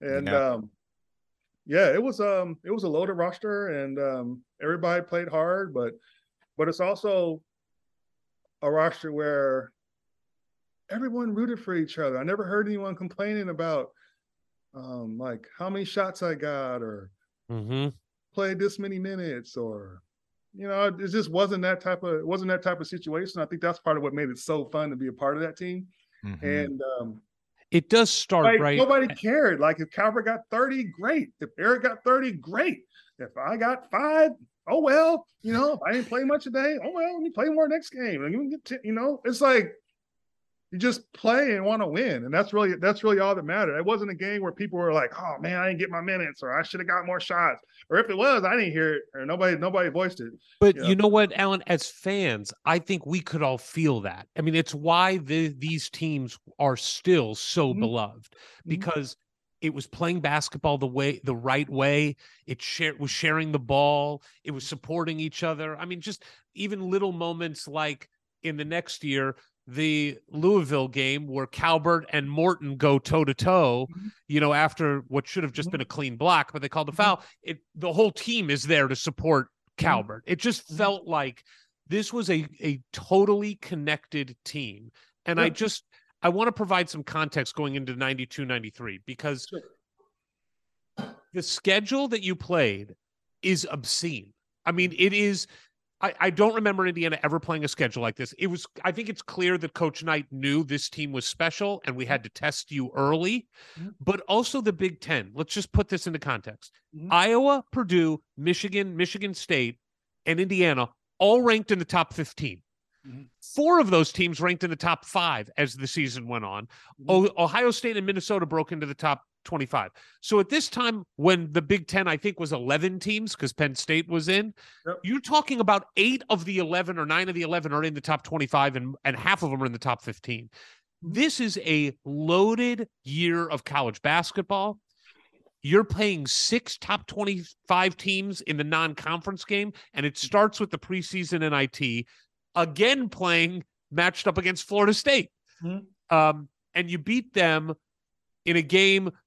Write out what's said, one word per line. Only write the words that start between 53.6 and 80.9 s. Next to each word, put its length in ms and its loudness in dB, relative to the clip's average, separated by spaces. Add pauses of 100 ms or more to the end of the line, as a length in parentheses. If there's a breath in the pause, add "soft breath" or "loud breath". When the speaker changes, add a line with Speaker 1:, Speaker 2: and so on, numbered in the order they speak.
Speaker 3:
that. 340 -8
I 60 -4
mean, 140 2
it's 180 0
why 440 4
the, 320 0
these 400 -6
teams 480 -6 (220)
are 160 2
still 600 0
so 340 0
Speaker 1:
Mm-hmm. 100 -2
Speaker 3:
beloved, 540 -4
Speaker 1:
Mm-hmm. 380 -16
Speaker 3:
because 440 -4 (460)
it 120 -2
was 140 -10
playing 340 -2
basketball 580 0
the 80 0
way, 360 -2
the 120 -2
right 340 0
way. 460 2 (320 soft breath)
It 140 -8
share-, 340 -4
was 160 -6
sharing 400 0
the 80 0
ball. 640 2 (200 soft breath)
It 80 -10
was 160 -10
supporting 520 -6
each 240 -6
other. 340 -4
I 80 -12
mean, 160 -10
just 220 -12 (320 loud breath)
even 340 -6
little 240 0
moments 540 -6
like 420 -6 (340)
in 140 -6
the 80 -6
next 380 -8
year, 320 0 (320 soft breath)
the 520 -2 (100)
Louisville 580 2
game 380 -2
where 220 -6
Calvert 640 2
and 160 0
Morton 480 0
go 220 6
toe-to-toe, 920 2
Speaker 1:
Mm-hmm. 180 -14 (200)
Speaker 3:
you 120 2
know, 140 4
after 540 2
what 180 -2
should 160 -6
have 120 -4
just 160 -6
Speaker 1:
Mm-hmm. 20 -10
Speaker 3:
been 100 -4
a 40 -6
clean 320 -6
block, 360 4
but 80 -8
they 80 -4
called 180 -4
a 40 -8
Speaker 1:
Mm-hmm. 100 0
Speaker 3:
foul. 220 4 (180 loud breath)
It, 160 -10 (160)
the 180 -4
whole 200 4
team 400 -4
is 100 0
there 260 4
to 80 -2
support 520 0
Speaker 1:
Mm-hmm. 400 -10
Speaker 3:
Calvert. 400 0
It 100 0
just 300 -2
Speaker 1:
Mm-hmm. 100 -12
Speaker 3:
felt 300 0